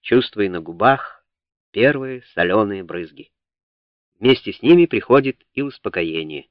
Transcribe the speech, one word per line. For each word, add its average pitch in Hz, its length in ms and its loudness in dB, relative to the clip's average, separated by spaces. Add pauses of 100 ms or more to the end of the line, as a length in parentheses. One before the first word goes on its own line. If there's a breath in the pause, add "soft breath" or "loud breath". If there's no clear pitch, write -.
Чувствую 104 500 0
на 90 100 -8
губах 85 640 -2 (460)
первые 131 540 -2 (100)
соленые 98 480 0
брызги. 82 480 -14 (880)
Вместе 120 340 0
с - 100 -14
ними 170 240 6
приходит 135 680 0
и 139 80 -6
успокоение. 82 880 -8